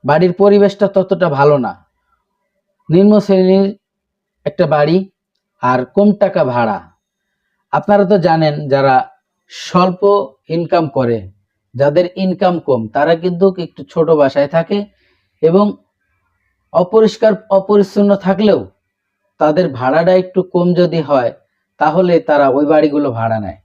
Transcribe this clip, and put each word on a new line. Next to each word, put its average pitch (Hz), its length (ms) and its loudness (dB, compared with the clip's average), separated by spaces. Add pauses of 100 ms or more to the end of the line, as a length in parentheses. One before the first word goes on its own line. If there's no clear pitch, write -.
বাড়ির 160 280 2
পরিবেশটা 202 560 2
ততটা 185 420 -2
ভালো 143 280 2
না, 113 140 -4 (1160)
নিম্ন 196 320 4
শ্রেণীর 190 460 2 (800)
একটা 160 200 -2
বাড়ি 151 300 0 (680)
আর 127 220 0
কম 202 280 0
টাকা 185 320 -2
ভাড়া। 120 340 -2 (960)
আপনারা 202 320 2
তো 196 140 2
জানেন, 160 360 0 (140)
যারা 135 260 2 (580)
স্বল্প 180 500 -2 (460)
ইনকাম 165 400 -2
করে, 120 300 -2 (560)
যাদের 147 320 0 (100)
ইনকাম 185 420 -2
কম, 131 300 -2
তারা 147 260 0
কিন্তু 175 320 -2 (120)
একটু 170 260 -12
ছোট 160 260 -4
বাসায় 143 380 2
থাকে 165 300 -2 (640)
এবং 175 220 2 (1080)
অপরিষ্কার 214 600 2 (180)
অপরিচ্ছন্ন 202 680 0
থাকলেও 190 440 0 (800)
তাদের 151 280 0
ভাড়াটা 139 440 -2
একটু 185 300 -2
কম 175 320 -2
যদি 165 260 0
হয়, 139 320 -2 (480)
তাহলে 175 400 0
তারা 147 280 0
ওই 139 180 0
বাড়িগুলো 147 440 0
ভাড়া 113 280 -4
নেয়। 95 260 -10